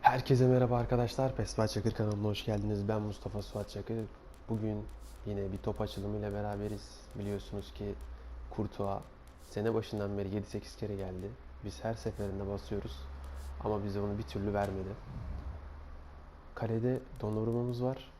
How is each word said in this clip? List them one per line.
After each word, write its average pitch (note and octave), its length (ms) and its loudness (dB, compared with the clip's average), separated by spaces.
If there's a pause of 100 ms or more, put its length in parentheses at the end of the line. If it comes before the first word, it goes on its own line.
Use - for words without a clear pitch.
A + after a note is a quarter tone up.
(140)
Herkese B2+ 320 6
merhaba B2+ 300 8
arkadaşlar. A#2+ 600 4
Pesbel A2 320 2
Çakır G#2+ 240 2
kanalına G#2+ 360 2
hoş G2+ 160 0
geldiniz. G#2 440 2
Ben G#2+ 140 2
Mustafa G#2 400 -4
Suat - 280 -4
Çakır. G#2+ 260 -4 (520)
Bugün G#2+ 380 0 (400)
yine G2+ 260 -2
bir G2 60 -4
top G#2+ 220 -2
açılımıyla G#2 520 -2
beraberiz. G#2 680 -4 (140)
Biliyorsunuz G2+ 580 -4
ki G2+ 220 -4 (600)
Courtois G2+ 460 -2 (480)
sene A2 240 2
başından G#2 440 0
beri G2 160 0
yedi G#2 120 0
sekiz - 300 -6
kere G#2 200 -2
geldi. F#2+ 340 -4 (340)
Biz G2+ 200 -8
her A2+ 100 2
seferinde G2+ 540 -2
basıyoruz G2+ 500 -2 (680)
ama G#2+ 200 2
bize G2+ 160 0
onu G2+ 180 2
bir A2 40 0
türlü - 300 0
vermedi. F#3+ 360 2 (1700)
Kalede A#2 460 4 (200)
Donnarumma'mız A#2 640 2
var. C3 360 0